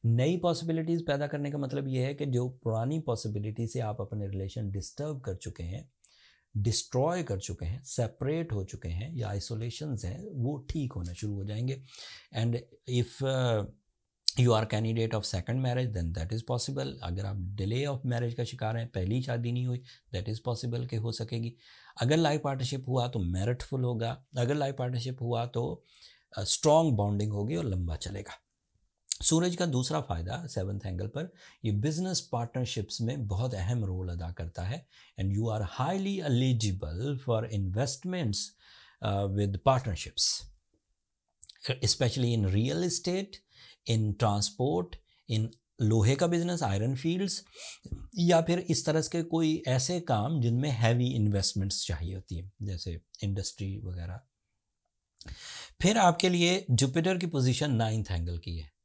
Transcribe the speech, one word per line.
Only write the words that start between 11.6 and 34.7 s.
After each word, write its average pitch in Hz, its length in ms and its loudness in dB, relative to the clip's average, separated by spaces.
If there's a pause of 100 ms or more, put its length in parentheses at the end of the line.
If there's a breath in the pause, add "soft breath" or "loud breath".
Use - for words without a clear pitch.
And 117 180 2 (340)
if, 123 360 0
uh, 123 400 2 (760)
you 120 100 8
are 110 240 4
candidate 113 480 0
of - 20 -8 (120)
second 123 300 -2
marriage, 123 320 -2
then 82 200 -2
that 87 160 -4
is 113 180 -4
possible। 135 420 -4 (100)
अगर 90 220 -4
आप 98 360 -6
delay 120 260 0
of 131 180 -4
marriage 120 280 0
का 120 100 -4
शिकार 113 340 -4
हैं, 117 100 -4
पहली 101 340 0
शादी 120 300 -2
नहीं 123 140 0
हुई, 123 160 -2 (340 loud breath)
that 107 180 -4
is 110 140 -8
possible 123 420 -4
कि 117 60 -4
हो 113 160 -2
सकेगी। 117 420 -4 (480 loud breath)
अगर 139 160 6
लाइफ 151 260 4
पार्टनरशिप 135 440 -2
हुआ 123 200 2
तो 117 120 -2
मेरिटफुल 104 640 0
होगा, 117 400 -2 (140)
अगर 127 180 2
लाइफ 135 240 0
पार्टनरशिप 127 420 -2
हुआ 120 240 0
तो, 123 380 -4 (560 loud breath)
uh, 104 60 -2
स्ट्रॉन्ग 156 480 6
बॉन्डिंग 104 380 2
होगी 104 240 -2
और 165 100 -2
लंबा 90 300 0
चलेगा। - 360 -8 (880)
सूरज 175 340 4
का 180 100 2
दूसरा 143 360 0
फ़ायदा 104 460 -4
सेवंथ 98 380 -4
एंगल 92 220 -4
पर, 156 260 -6 (320 loud breath)
ये 110 60 0
बिजनेस 156 500 0
पार्टनरशिप्स 117 800 -4
में 120 260 -2
बहुत 110 260 -2
अहम 104 320 -2
रोल 92 240 -4
अदा 87 220 -6
करता 87 320 -8
है। 127 220 -6 (360 loud breath)